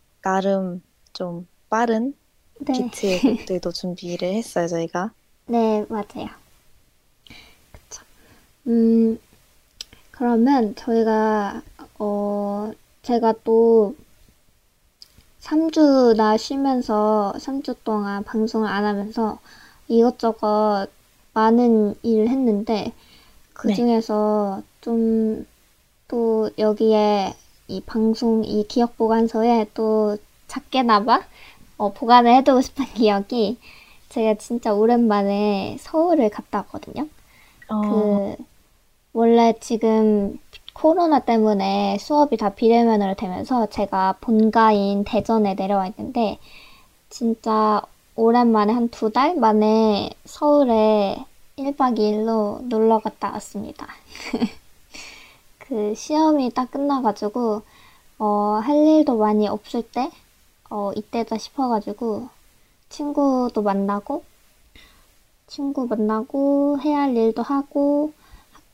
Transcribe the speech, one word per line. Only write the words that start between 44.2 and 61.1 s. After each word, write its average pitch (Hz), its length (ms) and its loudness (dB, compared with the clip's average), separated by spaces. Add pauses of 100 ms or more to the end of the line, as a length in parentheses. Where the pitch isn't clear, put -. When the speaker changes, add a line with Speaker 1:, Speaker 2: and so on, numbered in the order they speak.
Speaker 2:
본가인 214 840 2
대전에 208 520 0
내려와 190 320 -2
있는데, 214 520 -6 (680)
진짜 220 720 -2 (340)
오랜만에 226 580 4
한 240 160 -2
두 220 220 -6
달 285 240 0
만에 214 720 2 (160)
서울에 220 920 2 (400)
일 277 180 -6
박 254 240 0
이 214 100 0
일로 214 540 -2
놀러 226 360 2
갔다 - 340 -8
왔습니다. - 540 -14 (440)
<laughs> - 280 -4 (1000)
그 208 360 -6
시험이 302 560 0
딱 247 200 -6
끝나가지고, 233 880 -4 (580)
어, 220 60 -4 (380)
할 285 140 0
일도 302 400 4
많이 214 300 2
없을 220 360 -8
때, 254 260 -6 (600)
어, 202 260 -6
이때다 220 420 -8